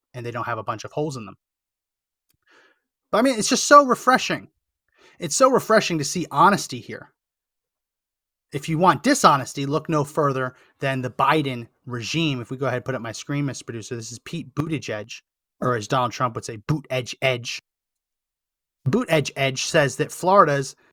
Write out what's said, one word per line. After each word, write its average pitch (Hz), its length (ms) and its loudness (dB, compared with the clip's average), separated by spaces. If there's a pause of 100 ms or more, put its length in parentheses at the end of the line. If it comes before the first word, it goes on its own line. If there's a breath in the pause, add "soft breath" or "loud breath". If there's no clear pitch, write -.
(140)
and 120 120 -12
they 120 60 -6
don't 117 140 -6
have 117 120 -4
a 107 60 -10
bunch 113 220 -8
of - 80 -16
holes 147 240 -6
in 110 80 -12
them. 95 100 -18 (1800 soft breath)
But 202 60 2
I 220 40 4
mean, 254 160 2
it's 208 120 -2
just - 160 0
so 285 200 8
refreshing. 247 600 0 (720 soft breath)
It's 170 160 -6
so 262 140 6
refreshing 208 480 2
to 143 80 -2
see 165 260 -4
honesty 160 480 4
here. - 320 -16 (1400)
If 147 160 -8
you 156 80 -2
want 170 260 4
dishonesty, 147 600 4
look 147 240 -2
no 151 160 2
further 131 500 -2 (240 soft breath)
than 135 220 -2
the 123 100 -6
Biden 135 560 0 (180)
regime. 123 540 -2
If 117 120 -10
we 131 60 -8
go 135 100 -2
ahead 123 100 -2
and 120 80 -6
put 131 100 -2
up 113 60 -6
my 113 100 -8
screen, 143 340 -4
Mister 127 200 -8
Producer, 117 320 -10
this 113 160 -12
is 113 60 -16
Pete 147 360 -12
Buttigieg, 143 680 -6 (380)
or 123 160 0
as 107 140 -6
Donald 123 240 0
Trump 123 220 -4
would 117 100 -10
say, 117 100 -10
Boot 147 340 -4
Edge 127 320 -4
Edge. 123 400 -2 (1200)
Boot 220 240 0
Edge 156 260 0
Edge 135 300 -2
says 147 320 2
that 143 160 -4
Florida's 156 640 4 (160)